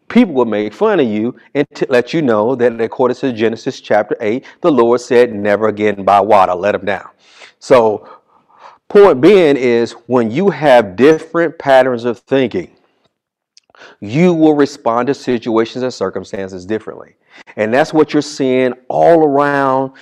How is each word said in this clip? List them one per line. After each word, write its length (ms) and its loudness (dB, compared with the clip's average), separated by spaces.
people 240 0
would 160 0
make 240 -4
fun 260 0
of 80 0
you 300 -4
and 180 -2
t-, 140 -6
let 260 -2
you 80 -2
know 340 0
that 260 -2
according 340 -2
to 160 -6
Genesis 480 -6
chapter 400 -2
eight, 240 -4
the 140 0
Lord 260 2
said, 340 0
"Never 360 -2
again 340 -4
by 160 4
water, 340 2
let 220 -2
'em 80 -8
down." 240 -8
So 500 2
point 320 4
being 340 4
is, 360 0
when 240 0
you 180 -2
have 460 2
different 640 0
patterns 460 0
of 120 -4
thinking, 540 -4
you 340 0
will 220 2
respond 500 -2
to 80 -2
situations 720 -4
and 100 -6
circumstances 720 -10
differently. 500 -10
And 160 -2
that's 220 0
what 200 2
you're 100 0
seeing 500 -2
all 360 2
around, 680 0